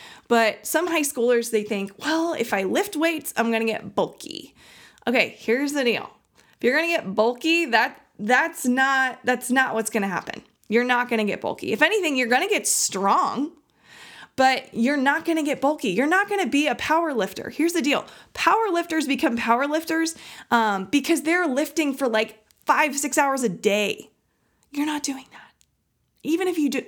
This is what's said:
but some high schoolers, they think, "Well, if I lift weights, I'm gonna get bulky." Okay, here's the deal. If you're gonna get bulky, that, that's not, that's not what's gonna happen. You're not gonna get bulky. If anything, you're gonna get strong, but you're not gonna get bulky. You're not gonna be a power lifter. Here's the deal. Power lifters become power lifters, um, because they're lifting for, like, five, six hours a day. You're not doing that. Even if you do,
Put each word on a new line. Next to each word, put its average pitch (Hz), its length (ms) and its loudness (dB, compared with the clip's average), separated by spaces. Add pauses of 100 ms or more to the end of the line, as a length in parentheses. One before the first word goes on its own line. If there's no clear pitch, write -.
(300)
but 226 360 2
some 330 220 0
high 330 140 0
schoolers, 240 480 2
they 208 140 0
think, 202 340 -4
"Well, 320 360 0
if 233 200 -2
I 196 100 2
lift 294 320 0
weights, 320 400 -2
I'm 226 160 0
gonna 226 140 0
get - 300 -6
bulky." - 580 -6 (540)
Okay, 226 300 2
here's 277 360 -2
the 285 100 0
deal. 220 260 -2 (280)
If - 260 -12
you're 247 120 2
gonna 330 120 0
get 311 280 -2
bulky, 277 500 2
that, 233 340 0 (200)
that's 262 460 0
not, 262 580 2
that's 247 260 -2
not 262 240 2
what's 220 160 -2
gonna 196 180 -2
happen. - 360 -8 (240)
You're 233 160 2
not 247 260 0
gonna 220 160 0
get 196 160 -4
bulky. - 320 -4
If 208 80 -2
anything, 339 340 2
you're 254 120 0
gonna 262 200 2
get 330 200 -2
strong, 233 880 0 (800)
but 262 360 2
you're 262 260 0
not 285 280 0
gonna 320 160 0
get 285 200 -2
bulky. 285 280 0
You're 202 160 2
not 381 240 2
gonna 403 160 0
be 285 220 2
a 247 80 0
power 320 360 0
lifter. 202 380 -4
Here's 330 240 0
the 339 80 0
deal. 262 240 0 (300)
Power 415 360 2
lifters 330 360 -2
become 262 280 0
power 233 320 0
lifters, 320 460 -2 (380)
um, 214 340 2
because 285 380 0
they're 339 240 2
lifting 285 480 -2
for, 269 120 -2
like, 220 380 -2 (220)
five, 277 280 4
six 285 220 -4
hours 269 240 2
a 233 80 2
day. 202 600 -2 (600)
You're 285 140 -2
not 302 160 -2
doing 269 300 -8
that. - 160 -20 (760)
Even 339 240 0
if 359 100 -2
you 294 120 2
do, 262 180 -2